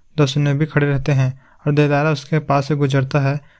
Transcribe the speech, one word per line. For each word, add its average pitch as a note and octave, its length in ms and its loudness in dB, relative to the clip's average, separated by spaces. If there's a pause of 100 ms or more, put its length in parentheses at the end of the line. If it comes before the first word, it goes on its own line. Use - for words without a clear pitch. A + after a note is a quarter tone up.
(160)
दो D3 100 4
शून्य C#3+ 280 0
भी D3+ 120 0
खड़े D3 200 0
रहते C#3 260 0
हैं C3 280 0 (260)
और D3 60 0
देदारा D3 380 2
उसके D3+ 280 -2
पास C#3 300 0
से D#3 60 0
गुजरता C#3 460 0
है, C#3 200 -2 (200)